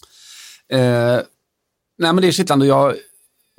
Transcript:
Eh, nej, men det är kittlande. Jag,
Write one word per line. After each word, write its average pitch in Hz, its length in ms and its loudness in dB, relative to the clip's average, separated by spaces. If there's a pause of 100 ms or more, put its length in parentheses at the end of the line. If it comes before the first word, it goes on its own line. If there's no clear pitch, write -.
(680)
Eh, 123 520 0 (760)
nej, 165 160 -2
men - 20 2
det 185 120 2
är 170 40 2
kittlande. 147 340 0
Jag, 139 280 2 (640)